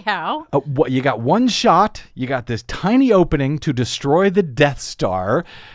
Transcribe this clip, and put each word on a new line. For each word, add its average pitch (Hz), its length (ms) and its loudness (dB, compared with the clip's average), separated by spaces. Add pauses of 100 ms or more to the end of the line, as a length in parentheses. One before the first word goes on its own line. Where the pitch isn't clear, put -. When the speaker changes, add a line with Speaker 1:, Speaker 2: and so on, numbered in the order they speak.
Speaker 1:
how? 208 440 -4
Speaker 2:
Uh, 143 100 0
what, 131 320 -2
you 131 100 0
got 123 180 -2
one 180 260 2
shot. 202 580 2 (100)
You 127 120 -6
got 123 200 -6
this 113 160 -4
tiny 247 500 0
opening 151 460 2
to 139 160 -2
destroy 143 560 0
the 190 120 0
Death 143 380 0
Star 104 640 -2 (300)